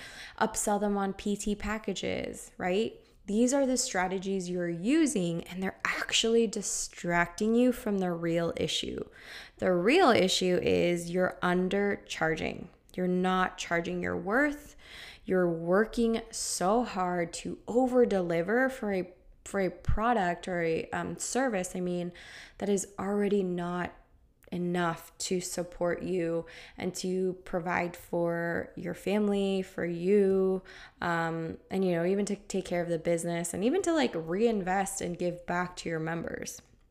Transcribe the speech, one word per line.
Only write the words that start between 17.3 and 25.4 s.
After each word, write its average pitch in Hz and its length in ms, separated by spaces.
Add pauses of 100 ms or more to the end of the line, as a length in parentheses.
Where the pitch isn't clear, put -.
to - 320
over-deliver 214 1000
for 220 240
a, 180 160 (360)
for - 160
a 185 100
product 202 760
or 175 140
a, 165 300
um, 175 260
service, 220 560
I 185 60
mean, 175 320 (460)
that 196 100
is 196 200 (100)
already 202 440
not 175 500 (600)
enough 175 680
to 185 220